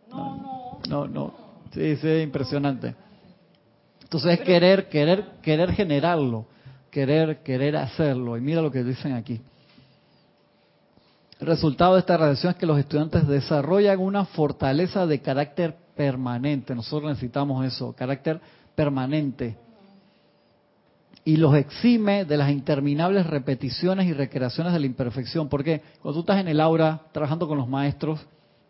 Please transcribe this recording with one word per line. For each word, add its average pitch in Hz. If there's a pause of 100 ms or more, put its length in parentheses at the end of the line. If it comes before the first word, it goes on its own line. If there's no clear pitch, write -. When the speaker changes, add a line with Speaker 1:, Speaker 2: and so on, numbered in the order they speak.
Speaker 1:
No, 269
no. 262
Speaker 2:
No, 143
no. - (400)
Sí, 156
sí, 151
es 160
impresionante. 135 (1040)
Entonces 165
es -
querer, 185
querer, 165 (160)
querer 160
generarlo, 147 (440)
querer, 151
querer 139
hacerlo. 127
Y -
mira 156
lo 151
que 127
dicen 131
aquí. 117 (2000)
El 143
resultado 165
de 185
esta 180
radiación 160
es -
que -
los 151
estudiantes 156
desarrollan 160
una 196
fortaleza 151
de 151
carácter 147 (200)
permanente. 131
Nosotros 147
necesitamos 131
eso, 120
carácter 135 (360)
permanente. 135 (1700)
Y 156
los 151
exime 202
de 151
las 143
interminables 147
repeticiones 156
y 165
recreaciones 139
de 170
la 143
imperfección. 131
Porque 147 (200)
cuando 147
tú 160
estás 196
en 185
el 156
aura, 160 (100)
trabajando 156
con 147
los 123
maestros, 143 (500)